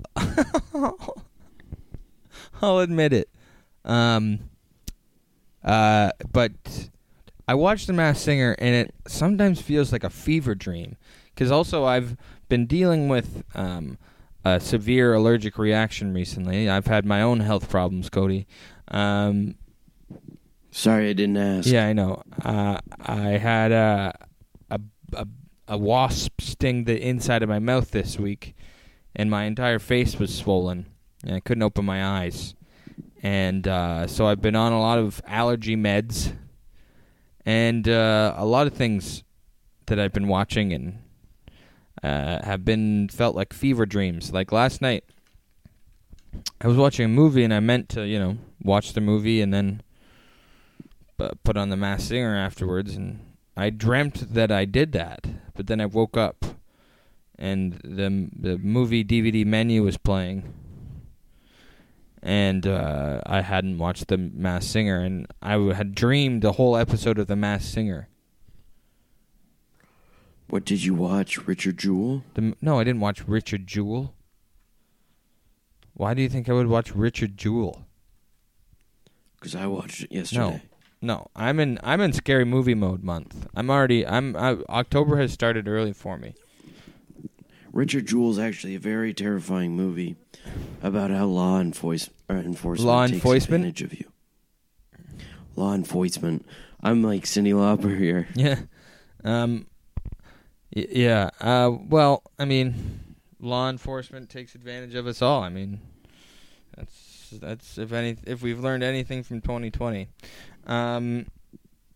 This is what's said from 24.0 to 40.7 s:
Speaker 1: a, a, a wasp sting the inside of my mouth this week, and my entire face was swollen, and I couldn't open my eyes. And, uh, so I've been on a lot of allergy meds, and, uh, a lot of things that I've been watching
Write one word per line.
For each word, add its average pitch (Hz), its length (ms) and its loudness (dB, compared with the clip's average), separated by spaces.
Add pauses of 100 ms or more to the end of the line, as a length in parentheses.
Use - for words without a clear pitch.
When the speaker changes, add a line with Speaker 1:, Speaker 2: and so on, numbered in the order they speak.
Speaker 1:
a, 107 100 -6 (340)
a, 110 120 -6 (400)
a 104 120 -4
wasp 113 640 0
sting 123 440 -2
the 113 160 0
inside 123 420 0
of 107 60 0
my 107 100 2
mouth 123 320 0
this - 280 -4
week, 101 360 -6 (600)
and 107 140 0
my 104 140 0
entire 113 340 0
face 123 400 0
was 104 180 -2
swollen, 90 500 0 (380)
and 87 100 -4
I 92 60 -2
couldn't 117 220 0
open 101 220 0
my 95 200 -2 (160)
eyes. 85 340 -6 (680)
And, 95 440 0
uh, 87 400 0
so 110 200 2
I've 104 160 4
been 107 140 2
on 117 160 4
a 113 80 2
lot 117 180 4
of 107 280 0
allergy 113 500 0
meds, 107 560 0 (1120)
and, 113 440 2
uh, 110 480 4
a 101 100 -2
lot 127 200 4
of 135 80 -4
things 110 500 -2 (640)
that 107 120 0
I've 101 140 0
been 101 160 0
watching 98 440 0